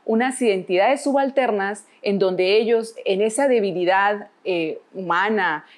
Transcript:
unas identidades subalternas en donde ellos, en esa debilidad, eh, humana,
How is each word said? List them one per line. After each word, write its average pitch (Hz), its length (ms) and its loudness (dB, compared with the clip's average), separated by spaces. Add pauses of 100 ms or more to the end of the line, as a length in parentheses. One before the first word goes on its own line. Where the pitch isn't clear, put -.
unas 247 340 0
identidades 196 640 2
subalternas 247 800 0 (180)
en 202 160 0
donde 185 380 2
ellos, 226 380 0 (100)
en 190 160 0
esa 220 260 0
debilidad, 202 800 0 (160)
eh, 170 360 -4 (140)
humana, 180 720 -2 (100)